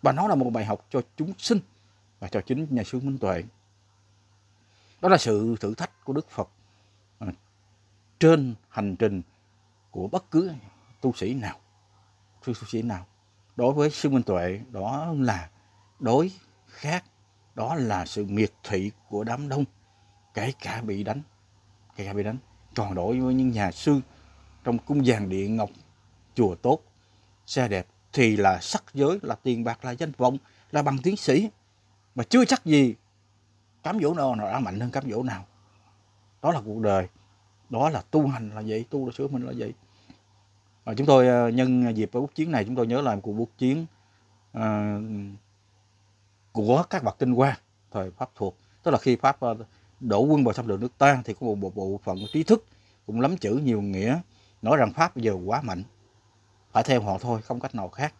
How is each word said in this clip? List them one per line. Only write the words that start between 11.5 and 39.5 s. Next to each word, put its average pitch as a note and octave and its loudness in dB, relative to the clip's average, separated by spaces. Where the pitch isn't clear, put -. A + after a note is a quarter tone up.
sư B2 -4
tu A2 -18
sĩ A2 -4
nào. G2 -6
Đối B2 4
với D3+ 2
sư D3 -2
Minh C3 2
Tuệ, F#2 -2
đó C3 -6
là G2+ -2
đối D3 2
khác, E3+ -6
đó A#2 -4
là A2 -2
sự G#2 -6
miệt G2+ 0
thị G2 -4
của G#2 -6
đám B2+ -6
đông, C#3 0
kể A2 -4
cả A2+ -10
bị G#2 -6
đánh, A2 -6
kể G#2 -10
cả G2 -10
bị G2+ -2
đánh. G#2+ -4
Còn G2+ -2
đối G#2 -2
với B2+ 0
những C3 2
nhà G#2 0
sư D3 2
trong A#2+ 0
cung C#3+ -2
vàng G#2+ 2
điện G2 -2
ngọc, G#2 -2
chùa G2+ 2
tốt, C3 2
xe B2 -2
đẹp F#2+ -4
thì A2+ 6
là F#2+ 4
sắc - -6
giới, C#3+ 2
là B2 -6
tiền A#2 -2
bạc, A#2 -6
là B2+ -8
danh D3 -8
vọng, B2+ 2
là D3 0
bằng C#3 0
tiến F#3+ 0
sĩ, B2 2
mà A#2+ -2
chưa B3 6
chắc B3+ 0
gì C#3 4
cám G3 -4
dỗ D#3 0
nào C3+ 0
nó G#2+ -4
đã G#2 -4
mạnh G2+ -4
hơn A#2+ -4
cám C3+ -6
dỗ A2 -4
nào. G2+ -6
Đó D#3 2
là D3 -2
cuộc G#2+ -6
đời, G2 2
đó C3+ 2
là C#3 -4
tu D#3 4
hành A#2 -4
là G#2+ -10
vậy, A2 -2
tu C3+ -4
là A#2+ -8
sửa C#3 -4
mình C3 -4
là C3 -8